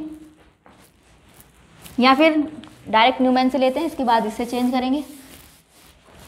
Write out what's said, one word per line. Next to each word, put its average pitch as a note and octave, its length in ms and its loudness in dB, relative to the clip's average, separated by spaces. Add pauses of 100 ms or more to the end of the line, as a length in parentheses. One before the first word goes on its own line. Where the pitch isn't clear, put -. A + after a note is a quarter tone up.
(2000)
या C4 140 6
फिर D#4 240 4 (500)
direct A#3 320 2
Newman B3+ 280 2
से C#4 100 -2
लेते C4 220 0
हैं, E4 60 -2
इसके C#4 180 -6
बाद A3+ 220 0
इससे A3+ 180 -6
change B3 280 -4
करेंगे। C4 320 -2 (1200)